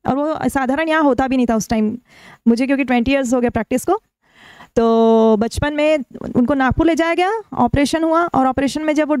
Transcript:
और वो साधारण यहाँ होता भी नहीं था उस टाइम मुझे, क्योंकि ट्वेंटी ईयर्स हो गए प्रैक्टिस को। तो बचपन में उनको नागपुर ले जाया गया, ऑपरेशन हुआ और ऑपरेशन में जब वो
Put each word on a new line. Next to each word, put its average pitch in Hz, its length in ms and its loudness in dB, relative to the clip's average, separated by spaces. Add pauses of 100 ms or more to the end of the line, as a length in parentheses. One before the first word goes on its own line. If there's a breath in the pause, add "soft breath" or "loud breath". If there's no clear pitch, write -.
और 247 80 0
वो 294 340 -4
साधारण 277 400 -2
यहाँ 311 140 0
होता 269 240 2
भी 262 100 -2
नहीं 240 100 2
था 226 80 0
उस - 140 -4
टाइम 220 280 -2 (500 loud breath)
मुझे, 233 200 2
क्योंकि 277 160 0
ट्वेंटी 247 280 0
ईयर्स 269 220 0
हो 247 80 2
गए 240 80 0
प्रैक्टिस 226 360 -4
को। 381 160 0 (760 loud breath)
तो 226 640 4
बचपन 233 360 -4
में 302 240 2 (380)
उनको 254 180 2
नागपुर 269 320 0
ले 330 100 2
जाया 330 180 0
गया, 359 180 0 (220)
ऑपरेशन 285 500 0
हुआ 330 220 2
और 262 220 0
ऑपरेशन 254 340 -2
में 311 140 0
जब 294 140 0
वो 302 100 2